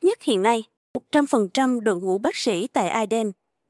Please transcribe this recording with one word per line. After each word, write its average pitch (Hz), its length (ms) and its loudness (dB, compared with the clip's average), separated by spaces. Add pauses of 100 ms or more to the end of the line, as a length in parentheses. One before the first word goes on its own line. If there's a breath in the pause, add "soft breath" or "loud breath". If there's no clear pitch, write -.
nhất 392 200 2
hiện 208 200 0
nay. 226 220 2 (300)
Một - 180 -12
trăm 294 160 2
phần 214 220 2
trăm 254 340 0
đội 208 120 0
ngũ 185 220 -2
bác 220 180 -2
sĩ 202 320 -2
tại 214 320 -2
Iden 220 320 -2 (380)